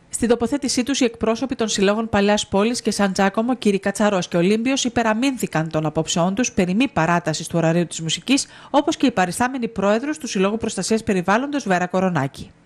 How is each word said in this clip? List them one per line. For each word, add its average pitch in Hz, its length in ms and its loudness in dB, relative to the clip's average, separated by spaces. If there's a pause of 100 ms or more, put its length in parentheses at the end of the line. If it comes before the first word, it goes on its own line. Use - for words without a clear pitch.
Στην - 180 -2
τοποθέτησή 233 560 0
τους, 269 160 -2
οι - 60 4
εκπρόσωποι 233 500 -2
των 226 120 -2
συλλόγων 214 420 0
Παλαιάς 208 380 2
Πόλης 220 340 0
και 220 100 -2
Σαν 202 220 0
Τζάκομο, 226 420 0
κύριοι 202 240 0
Κατσαρός 202 480 0
και - 100 -2
Ολύμπιος, 226 460 2
υπεραμείνθηκαν 226 840 0
των 156 160 -2
απόψεών 165 500 0
τους 247 160 0
περί 180 220 0
μη 247 140 2
παράτασης 165 600 0
του 170 100 -2
ωραρίου 165 280 2
της - 160 -10
μουσικής, 170 460 0 (220)
όπως 294 280 2
και - 80 0
η 254 60 4
παριστάμενη 233 560 -2
πρόεδρος 226 500 0
του - 100 -10
Συλλόγου 202 300 0
Προστασίας 220 460 -2
Περιβάλλοντος, 220 640 0
Βέρα 180 200 0
Κορονάκη. 175 640 -2 (140)